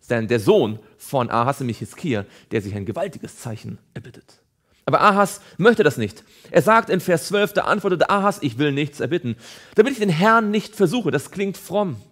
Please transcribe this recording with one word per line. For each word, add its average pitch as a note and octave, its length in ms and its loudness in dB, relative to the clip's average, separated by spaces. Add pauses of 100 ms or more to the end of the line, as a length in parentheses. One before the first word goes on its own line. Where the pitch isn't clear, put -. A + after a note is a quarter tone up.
denn A2+ 180 -2
der A#2 140 2
Sohn A2 360 2 (200)
von B2 320 -4
Ahas, A#2 320 0
nämlich A#2+ 180 -6
Hiskia, G#2+ 460 -6 (260)
der A2+ 100 -2
sich C#3 140 -8
ein G2+ 100 -8
gewaltiges E3+ 540 -8
Zeichen - 380 -12 (160)
erbittet. - 480 -20 (440)
Aber A#3 160 2
Ahas G3+ 400 4 (160)
möchte A3 260 4
das C#3+ 140 2
nicht. G#2+ 260 -6 (260)
Er D#3 140 4
sagt A3+ 260 2
in F3 100 0
Vers E3+ 280 -2
zwölf, G3+ 260 0
da - 80 0
antwortete F3+ 480 0
Ahas, G3+ 320 0
„Ich A#2 160 -4
will D3 140 0
nichts C#3 280 -4
erbitten, B2+ 360 -4 (400)
damit A#3+ 180 4
ich B3+ 60 -10
den G#3 100 0
Herrn G#3 420 4
nicht - 240 -4
versuche.“ F#3+ 360 0
Das C#3+ 200 -4
klingt G3 260 -6
fromm. F3+ 400 -6 (140)